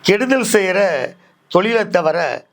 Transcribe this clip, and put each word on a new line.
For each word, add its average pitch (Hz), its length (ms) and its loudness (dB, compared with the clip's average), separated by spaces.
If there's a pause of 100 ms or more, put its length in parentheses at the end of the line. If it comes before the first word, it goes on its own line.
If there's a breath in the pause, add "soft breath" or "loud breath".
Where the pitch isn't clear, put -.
கெடுதல் 247 500 0
செய்யற 185 580 0 (380 soft breath)
தொழிலை 214 400 0
தவிர 165 640 -2